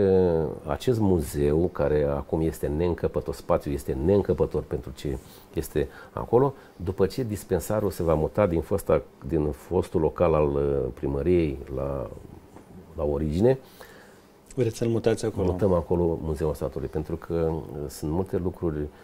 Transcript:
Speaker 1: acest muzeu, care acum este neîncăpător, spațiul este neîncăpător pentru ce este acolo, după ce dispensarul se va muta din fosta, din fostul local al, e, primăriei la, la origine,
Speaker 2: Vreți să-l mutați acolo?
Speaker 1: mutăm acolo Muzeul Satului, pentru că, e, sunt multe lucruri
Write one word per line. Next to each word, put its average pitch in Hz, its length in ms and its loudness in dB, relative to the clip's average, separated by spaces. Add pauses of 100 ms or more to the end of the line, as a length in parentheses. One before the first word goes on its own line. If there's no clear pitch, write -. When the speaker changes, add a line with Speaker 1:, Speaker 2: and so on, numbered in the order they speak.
(680)
Speaker 1:
acest 92 340 0
muzeu, 80 720 2
care 73 320 2
acum 71 360 -2
este 80 260 -2
neîncăpător, 78 680 -2
spațiul 78 400 -2
este 69 300 -4
neîncăpător 82 580 2
pentru 67 320 -8
ce 67 240 -6 (340)
este 76 360 -2 (240)
acolo, 127 420 2 (220)
după 92 300 0
ce 113 160 -2
dispensarul 104 680 -2
se 85 120 -6
va 82 120 4
muta 78 320 2
din 82 140 2
fosta, 80 420 2 (260)
din 76 220 2
fostul 90 500 -2
local 78 340 2
al, 73 220 2
e, 69 380 0
primăriei 71 640 0 (160)
la, 67 360 -6 (840)
la 80 80 -4
origine, 78 540 2 (960)
Speaker 2:
Vreți 113 220 0
să-l 117 120 -2
mutați 113 360 0
acolo? 101 260 0
Speaker 1:
mutăm 90 220 2
acolo 87 500 2
Muzeul 76 320 -2
Satului, 69 340 -6
pentru 80 280 -6
că, 82 360 -2 (320)
e, 71 40 -6
sunt 76 220 -6
multe 87 260 -2
lucruri 85 500 -4 (180)